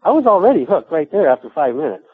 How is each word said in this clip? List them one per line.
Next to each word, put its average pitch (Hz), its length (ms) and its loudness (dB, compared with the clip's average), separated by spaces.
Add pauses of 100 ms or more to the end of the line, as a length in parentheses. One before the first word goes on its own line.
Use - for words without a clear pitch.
I 226 80 2
was 285 140 0
already 202 380 2
hooked 175 280 -4
right 151 180 -4
there 190 180 0
after 123 220 -2
five 131 240 -2
minutes. 127 400 -6